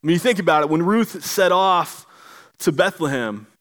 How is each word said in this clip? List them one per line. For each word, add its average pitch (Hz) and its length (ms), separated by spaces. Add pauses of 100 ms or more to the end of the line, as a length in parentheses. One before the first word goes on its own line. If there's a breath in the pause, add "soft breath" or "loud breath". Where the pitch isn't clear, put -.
I 143 40
mean, 165 60
you 175 60
think 233 180
about 165 240
it, 147 80
when 160 140
Ruth 202 420
set 180 260
off 180 540 (540 loud breath)
to - 120
Bethlehem 135 760 (140)